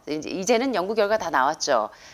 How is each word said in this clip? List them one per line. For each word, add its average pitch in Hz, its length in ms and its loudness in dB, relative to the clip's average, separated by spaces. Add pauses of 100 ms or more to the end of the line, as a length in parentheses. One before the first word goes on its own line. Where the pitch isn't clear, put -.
이제, 151 220 -6
이제는 226 460 0
연구 190 200 -2
결과 208 220 2
다 185 140 -4
나왔죠. 135 580 2 (260)